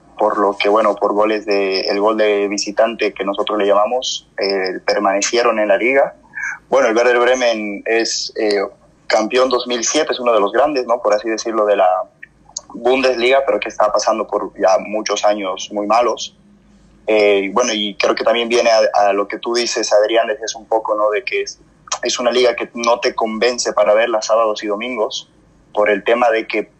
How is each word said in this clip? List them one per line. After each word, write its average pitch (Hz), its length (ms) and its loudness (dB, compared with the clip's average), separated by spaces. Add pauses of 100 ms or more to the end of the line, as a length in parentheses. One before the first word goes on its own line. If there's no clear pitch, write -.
(180)
por 104 200 0
lo 101 180 2
que, - 120 -2
bueno, 104 260 4
por 101 200 -2
goles 107 320 0
de, 98 360 0
el 101 180 -2
gol 110 160 2
de 104 320 2
visitante 107 640 -2
que 98 120 -6
nosotros 101 340 -4
le 101 80 0
llamamos, 107 640 0 (100)
eh, 95 480 -2
permanecieron 104 720 0
en 107 100 0
la 98 80 4
liga. 135 380 0 (540)
Bueno, 131 200 2
el 110 80 0
Werder 120 220 4
Bremen 117 680 0
es, 113 500 -2
eh, 104 240 0 (460)
campeón 117 420 2
dos 123 180 -2
mil 123 180 -4
siete, 151 280 -2
es 127 80 -8
uno 120 120 0
de 110 80 4
los 101 120 0
grandes, 127 340 0
¿no? 117 160 0
Por 104 120 2
así 104 140 -2
decirlo, 110 380 -2
de 104 100 2
la 95 120 4 (800)
Bundesliga, 131 800 2
pero 104 140 2
que - 80 -8
está 107 240 0
pasando 107 340 0
por 101 320 -6
ya 92 200 4
muchos 104 460 -4
años 101 480 -2
muy 101 140 -4
malos. 113 500 0 (720)
Eh, 104 380 4
y 98 60 -6
bueno, 117 220 0
y 104 240 -4
creo 117 180 0
que 123 100 -4
también 117 240 0
viene 117 220 2
a, 107 380 4
a 101 40 4
lo 101 160 0
que 107 100 -8
tú 117 160 -4
dices, 117 380 -2
Adrián, 110 380 4
es 107 240 -6
un - 120 -18
poco, 110 300 -2
¿no? 107 140 2
De 104 120 -2
que 101 200 -4
es, - 180 -14 (420)
es - 160 -4
una 123 140 0
liga 120 240 2
que - 180 -8
no 117 240 0
te - 160 -2
convence 113 580 -2
para 104 220 2
verla 113 280 0
sábados 110 420 0
y - 20 -6
domingos, 110 640 -6 (420)
por 104 180 0
el 101 120 0
tema 117 280 2
de 113 160 -2
que, 104 320 -6